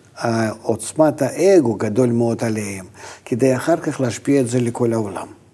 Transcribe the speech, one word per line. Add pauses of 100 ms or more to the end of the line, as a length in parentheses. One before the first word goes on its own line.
(640)
עוצמת
האגו
גדול
מאוד
עליהם, (400)
כדי
אחר
כך
להשפיע
את
זה
לכל
העולם. (280)